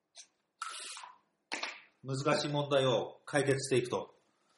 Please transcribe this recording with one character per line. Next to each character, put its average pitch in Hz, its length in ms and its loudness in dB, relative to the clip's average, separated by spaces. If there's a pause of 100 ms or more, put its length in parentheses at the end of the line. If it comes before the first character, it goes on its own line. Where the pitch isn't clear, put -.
(2000)
難 139 360 0
し - 60 -2
い 147 40 -2
問 143 180 -2
題 135 180 4
を - 380 2
解 143 200 2
決 135 140 4
し - 100 -6
て 127 100 4
い 117 40 2
く - 80 -2
と。 95 240 -4 (440)